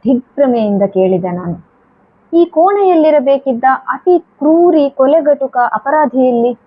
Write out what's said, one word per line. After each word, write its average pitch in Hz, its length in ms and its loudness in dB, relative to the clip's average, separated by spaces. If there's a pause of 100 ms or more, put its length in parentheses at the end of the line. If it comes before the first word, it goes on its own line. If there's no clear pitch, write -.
ದಿಗ್ಭ್ರಮೆಯಿಂದ 240 760 -2
ಕೇಳಿದೆ 185 500 -2
ನಾನು. 175 360 -10 (640)
"ಈ 339 120 2
ಕೋಣೆಯಲ್ಲಿರಬೇಕಿದ್ದ 311 1160 0 (240)
ಅತಿ 311 320 0
ಕ್ರೂರಿ 311 720 0
ಕೊಲೆಗಟುಕ 277 680 0 (160)
ಅಪರಾಧಿಯಲ್ಲಿ?" 247 920 0